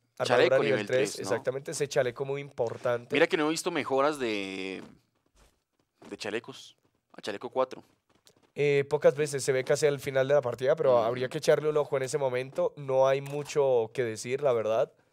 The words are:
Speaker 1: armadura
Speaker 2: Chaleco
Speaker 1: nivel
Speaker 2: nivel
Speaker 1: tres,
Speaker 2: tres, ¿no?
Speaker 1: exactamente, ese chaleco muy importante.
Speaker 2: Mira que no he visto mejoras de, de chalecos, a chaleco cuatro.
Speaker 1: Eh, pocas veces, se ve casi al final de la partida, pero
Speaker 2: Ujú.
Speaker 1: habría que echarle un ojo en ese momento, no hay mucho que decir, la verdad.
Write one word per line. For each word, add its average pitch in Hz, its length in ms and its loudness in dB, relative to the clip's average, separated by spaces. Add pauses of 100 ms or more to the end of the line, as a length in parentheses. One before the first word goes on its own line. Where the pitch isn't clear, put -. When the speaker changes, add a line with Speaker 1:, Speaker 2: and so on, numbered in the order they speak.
(200)
Speaker 1:
armadura 131 380 4
Speaker 2:
Chaleco 131 60 2
Speaker 1:
nivel 113 80 2 (100)
Speaker 2:
nivel 101 40 -4
Speaker 1:
tres, 104 280 0
Speaker 2:
tres, - 120 -8
¿no? 95 60 -2
Speaker 1:
exactamente, 135 400 -4
ese 147 160 -4
chaleco 131 360 -2
muy 139 160 -6
importante. 120 760 -4
Speaker 2:
Mira 151 100 6
que 175 100 0
no 151 120 2
he - 20 0
visto 165 220 -4
mejoras 139 480 0
de, 95 640 -6 (1200)
de 104 100 -14
chalecos, - 580 -10 (380)
a - 100 -20
chaleco 107 260 -8
cuatro. 127 340 -2 (720)
Speaker 1:
Eh, 143 340 2
pocas 151 280 4
veces, 139 280 -4
se 143 80 0
ve 131 120 2
casi 147 240 2
al 143 120 0
final 135 280 0
de 139 80 4
la 143 60 4
partida, 123 340 0
pero 135 220 4
Speaker 2:
Ujú. 113 60 4
Speaker 1:
habría 123 260 -2
que 156 100 -6
echarle 151 280 2
un 151 100 0
ojo 143 200 0
en 135 60 -2
ese 131 160 -4
momento, 135 560 -2
no 135 320 2
hay 139 140 2
mucho 139 680 2
que 127 120 -2
decir, 120 400 -4
la 131 100 4
verdad. 113 380 0 (220)